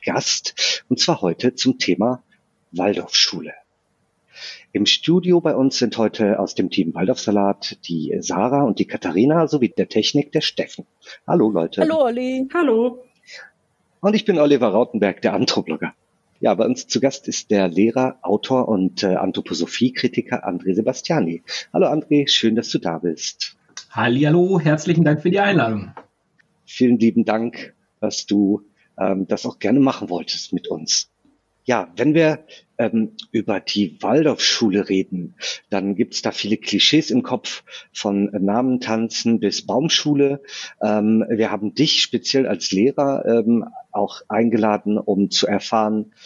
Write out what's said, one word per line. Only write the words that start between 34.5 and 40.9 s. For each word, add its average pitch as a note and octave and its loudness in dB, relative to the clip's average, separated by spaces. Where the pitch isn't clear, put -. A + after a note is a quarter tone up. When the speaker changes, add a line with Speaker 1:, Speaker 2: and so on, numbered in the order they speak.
Speaker 1:
reden, F#2 -2
dann G2 -2
gibt's A2+ -4
da G#2+ -4
viele G#2+ -2
Klischees - 0
im B2 2
Kopf - -8
von G2+ -2
Namentanzen A2+ 0
bis - -2
Baumschule. C#3 0
Ähm, G#2+ 2